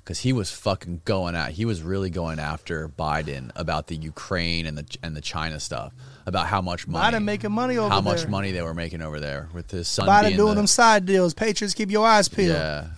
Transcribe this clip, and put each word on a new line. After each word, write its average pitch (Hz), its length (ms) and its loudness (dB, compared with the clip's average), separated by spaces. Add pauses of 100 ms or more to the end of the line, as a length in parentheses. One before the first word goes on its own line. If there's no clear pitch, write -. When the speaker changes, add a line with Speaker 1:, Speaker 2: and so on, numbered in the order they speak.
Speaker 1:
'cause - 160 -8
he 127 140 2
was 107 180 -2
fucking 87 540 -4
going 92 280 -2
at, 76 200 -4
he 98 100 -4
was 107 180 -2
really 95 280 -2
going 82 300 -4
after 78 500 -6
Biden 76 680 -4
about 78 320 -4
the 85 80 -8
Ukraine 85 680 -4
and 76 120 -6
the, 73 240 -10
and 80 140 -8
the 73 60 -10
China 78 400 -6
stuff, - 320 -8 (320)
about 90 220 0
how 101 140 2
much 87 280 -6
money, 190 260 2
Speaker 2:
Biden 214 80 0
making 208 300 -2
money 247 240 0
over 214 120 0
Speaker 1:
how 196 120 4
much 165 220 2
Speaker 2:
there. 110 60 -4
Speaker 1:
money 98 220 -2
they 90 120 -2
were 82 100 -4
making 85 280 -6
over 76 200 -6
there 73 320 -6
with 85 180 -10
his 87 160 -4
son 95 220 2
Speaker 2:
Biden 104 160 8
Speaker 1:
being 92 100 2
Speaker 2:
doing 208 140 6
Speaker 1:
the 208 60 2
Speaker 2:
them 190 120 2
side 220 380 6
deals. 185 280 4
Patriots, 208 400 -2
keep 214 160 -2
your 208 160 4
eyes 214 220 6
peeled. 170 300 2
Speaker 1:
Yeah. 78 300 -4 (100)